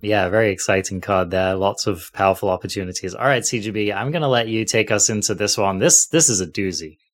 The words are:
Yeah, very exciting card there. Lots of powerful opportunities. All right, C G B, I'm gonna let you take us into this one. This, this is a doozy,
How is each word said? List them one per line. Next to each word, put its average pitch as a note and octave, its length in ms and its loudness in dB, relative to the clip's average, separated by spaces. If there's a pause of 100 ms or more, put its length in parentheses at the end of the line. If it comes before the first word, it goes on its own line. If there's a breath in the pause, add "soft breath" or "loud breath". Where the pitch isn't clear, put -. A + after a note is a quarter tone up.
Yeah, G#2 260 2
very G#2+ 240 2
exciting F#2+ 480 -2
card F#2 320 0
there. F#2 240 0
Lots G2 320 -2
of F#2 260 -4
powerful G2 360 2
opportunities. F#2 680 -6
All A#2+ 100 -4
right, C3 200 2
C A#2 160 -2
G G#2+ 100 -6
B, G#2 220 -2
I'm A2+ 180 -4
gonna D#3 160 -2
let A#2+ 220 2
you A2 160 -2
take A2 260 0
us G#2 180 2
into G#2+ 240 -2
this G2+ 240 -2
one. G2 220 0
This, - 280 4
this D#3+ 220 4
is G2 120 0
a F2+ 40 -2
doozy, E2+ 520 -6 (160)